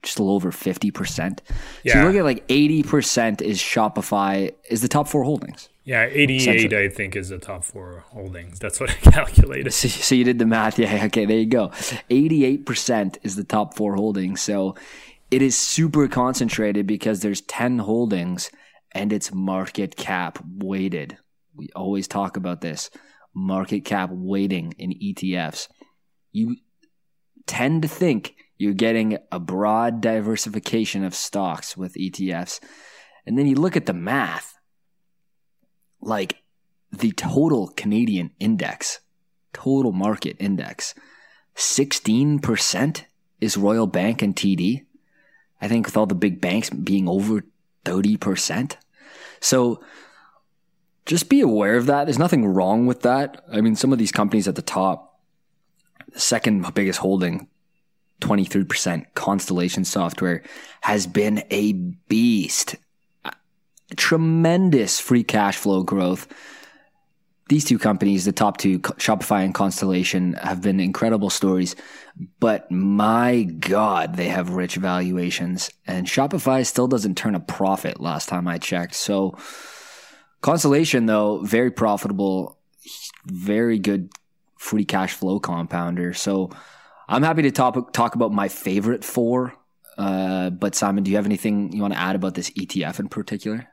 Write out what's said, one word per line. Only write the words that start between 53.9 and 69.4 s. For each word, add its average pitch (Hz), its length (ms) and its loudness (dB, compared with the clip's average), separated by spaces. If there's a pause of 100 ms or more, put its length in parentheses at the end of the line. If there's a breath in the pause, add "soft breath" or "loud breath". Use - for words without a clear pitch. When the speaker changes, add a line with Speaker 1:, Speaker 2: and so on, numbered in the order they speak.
Speaker 1:
of 123 60 2
these 110 140 0
companies 104 340 2
at 92 100 -2
the - 60 -8
top, - 560 -2 (960)
the - 80 -10
second 101 540 0
biggest 98 260 0
holding, 90 480 0 (720)
twenty-three 98 440 0
percent, - 500 -4
Constellation 92 720 -2
Software, 87 600 -2 (380 loud breath)
has 101 260 0
been 104 420 0
a 104 220 0
beast. 101 1040 0 (1200)
Tremendous 165 1040 4
free 120 240 2
cash 101 320 2
flow 95 260 2
growth. 92 460 -2 (1200 loud breath)
These 147 160 4
two 117 140 2
companies, 98 480 2
the 101 60 2
top 101 260 0
two, 92 220 2
Co-, - 160 -6
Shopify 101 500 0